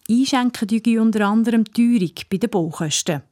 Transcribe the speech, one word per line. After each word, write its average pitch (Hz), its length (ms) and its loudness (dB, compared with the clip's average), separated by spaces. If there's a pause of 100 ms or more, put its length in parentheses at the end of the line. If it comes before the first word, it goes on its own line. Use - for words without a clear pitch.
Einschenken 247 600 0
tue 226 340 2
unter 214 240 2
anderem 226 380 2
die 240 340 2
Teuerung 175 160 -2 (160)
bei 196 60 -2
den 226 120 -2
Baukosten. 156 840 -4